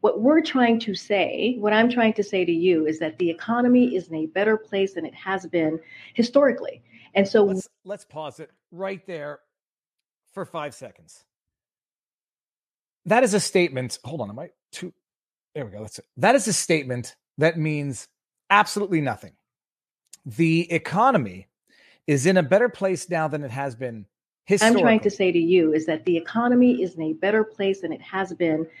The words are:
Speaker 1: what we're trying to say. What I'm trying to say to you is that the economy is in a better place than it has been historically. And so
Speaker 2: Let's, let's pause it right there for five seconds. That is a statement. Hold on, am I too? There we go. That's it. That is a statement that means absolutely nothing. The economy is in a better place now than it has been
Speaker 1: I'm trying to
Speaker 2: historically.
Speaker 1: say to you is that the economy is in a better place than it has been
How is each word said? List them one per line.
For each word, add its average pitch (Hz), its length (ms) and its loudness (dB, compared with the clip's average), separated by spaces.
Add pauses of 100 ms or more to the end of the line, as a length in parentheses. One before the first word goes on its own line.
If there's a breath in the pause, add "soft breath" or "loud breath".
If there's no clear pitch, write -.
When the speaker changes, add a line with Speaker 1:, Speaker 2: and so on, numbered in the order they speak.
Speaker 1:
what 208 200 0
we're 302 200 4
trying 240 400 2
to 208 120 -6
say. 202 640 -2
What 208 160 0
I'm 226 160 4
trying 233 240 2
to 208 100 -2
say 185 220 -2
to 170 60 0
you 170 340 2
is 156 140 -4
that 156 180 -6
the 170 140 0
economy 240 640 2
is 175 140 -4
in 160 80 -10
a 156 100 -4
better 208 280 0
place 196 380 -4
than 160 140 -8
it - 80 -14
has 190 320 -6
been 160 320 -2 (340 loud breath)
historically. - 720 0 (320 soft breath)
And 196 120 4
so 208 180 4
Speaker 2:
Let's, 190 220 -2 (180)
let's 190 200 -12
pause 151 340 -14
it 156 120 -18 (200)
right 190 360 -10
there 147 320 -12 (920)
for 190 140 -10
five 151 300 -10
seconds. - 480 -20 (1800)
That 220 180 4
is 208 100 2
a 208 60 4
statement. 139 640 -2
Hold 139 180 -10
on, 101 80 -8
am 104 80 -14
I 160 140 -14 (200)
too? 180 220 -14 (600)
There 143 100 -8
we 104 60 -14
go. 104 80 -16
That's 107 180 -14
it. - 80 -18 (120)
That 196 180 4
is 226 120 0
a 208 60 -2
statement 127 640 -4 (220)
that 160 200 2
means 147 500 -4 (420)
absolutely 202 520 2
nothing. 113 300 -6 (920)
The 165 460 0
economy 160 760 0 (580 soft breath)
is 139 200 0
in 185 120 4
a 175 60 4
better 202 260 2
place 190 400 -6
now 160 200 -2
than 147 140 -8
it 127 80 -10
has 135 220 -8
been 117 320 -10 (440)
Speaker 1:
I'm 208 240 4
trying 220 260 6
to - 60 -4
Speaker 2:
historically. 208 40 4
Speaker 1:
say 196 220 0
to 170 80 2
you 165 340 4
is 156 120 0
that 160 200 -4
the 175 120 0
economy 240 680 2
is 175 120 -6
in 165 80 -10
a 156 100 -4
better 208 300 0
place 196 380 -4
than 160 120 -6
it - 80 -12
has 190 320 -6
been 160 340 -2 (120)